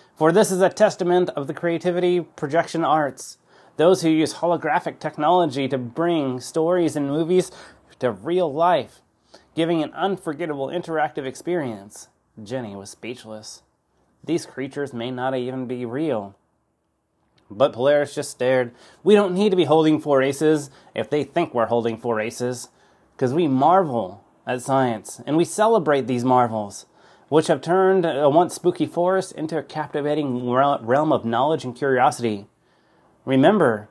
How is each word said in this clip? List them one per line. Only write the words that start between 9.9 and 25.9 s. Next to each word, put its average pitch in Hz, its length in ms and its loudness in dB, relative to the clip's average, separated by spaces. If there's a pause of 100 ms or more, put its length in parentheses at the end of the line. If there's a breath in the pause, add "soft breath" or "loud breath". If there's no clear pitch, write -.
unforgettable 156 720 -4
interactive 156 580 -4
experience." 127 840 -8 (320)
Jenny 107 340 -10
was 98 140 -14
speechless. 110 720 -14 (600)
These 156 220 -4
creatures 135 480 -8
may 120 180 -8
not 127 240 -4
even 127 300 -6
be 123 200 -8
real. 117 500 -4 (1160)
But 120 220 2
Polaris 143 420 0
just 143 140 -6
stared. 127 420 0 (320 loud breath)
"We 196 120 6
don't 202 180 2
need 202 160 0
to 185 80 2
be 170 80 4
holding 156 340 4
four 143 220 2
aces 143 480 0 (240 soft breath)
if 110 160 -6
they 147 160 -2
think - 280 -4
we're 117 120 2
holding 113 320 0
four 113 240 -2
aces, 123 480 -6 (480 soft breath)
'cause 127 160 0
we 165 140 2
marvel 131 760 2 (220)
at 123 160 -4
science, 123 640 -2
and 143 100 -2
we 170 80 4
celebrate 156 640 2